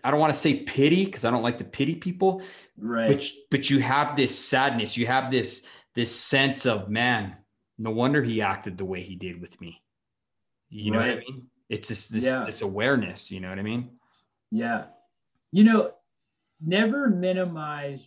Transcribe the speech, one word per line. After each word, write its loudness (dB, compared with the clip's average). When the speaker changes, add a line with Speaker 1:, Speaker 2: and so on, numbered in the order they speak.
Speaker 1:
I 0
don't 4
wanna 4
say 2
pity, 4
'cause -4
I 2
don't 0
like -2
to -10
pity -2
people, 0
Speaker 2:
Right. -2
Speaker 1:
but, -8
but 2
you 6
have 0
this 2
sadness, 0
you 0
have 0
this, -2
this -2
sense 2
of, 0
"Man, 0
no -4
wonder 2
he -2
acted -4
the -6
way -6
he -12
did -12
with -18
me." -18
You -4
know 2
what 2
I 0
Speaker 2:
Right. -10
Speaker 1:
mean? -16
It's -6
just -8
this, -2
Speaker 2:
Yeah. 0
Speaker 1:
this -8
awareness, -2
you -8
know -10
what -8
I -6
mean? -6
Speaker 2:
Yeah. -2
You 8
know, 6
never 2
minimize -2